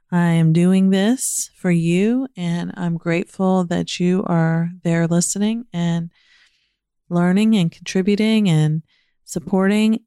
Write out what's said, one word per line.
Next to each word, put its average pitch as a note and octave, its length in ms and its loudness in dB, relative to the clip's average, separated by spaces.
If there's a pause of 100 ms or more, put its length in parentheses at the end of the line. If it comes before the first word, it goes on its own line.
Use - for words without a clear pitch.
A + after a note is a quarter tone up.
(120)
I F3 140 2
am E3 260 4
doing F#3+ 380 4
this G3+ 680 -2
for F#3 140 -4
you, F#3 640 0
and F3 400 -6
I'm E3+ 200 -4
grateful F#3 680 -2
that E3+ 340 -4
you F3+ 280 0
are E3 440 0 (140)
there E3 240 0
listening G#3 640 -2
and E3+ 380 -4 (960)
learning F3+ 480 2
and E3 160 0
contributing G3+ 760 0
and D#3 340 2 (420)
supporting, G#3 840 0